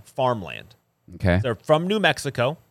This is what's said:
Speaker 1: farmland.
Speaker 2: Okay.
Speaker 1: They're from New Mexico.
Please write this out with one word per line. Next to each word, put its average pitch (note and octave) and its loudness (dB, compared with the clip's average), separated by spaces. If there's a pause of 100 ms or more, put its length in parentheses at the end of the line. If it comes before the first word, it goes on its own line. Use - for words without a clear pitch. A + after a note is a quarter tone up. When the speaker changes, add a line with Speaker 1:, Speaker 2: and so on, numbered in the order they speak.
Speaker 1:
farmland. F#2+ -4 (400)
Speaker 2:
Okay. F2+ 4
Speaker 1:
They're A#2 -2
from D#3+ 2
New G#3+ 2
Mexico. D3 -2 (120)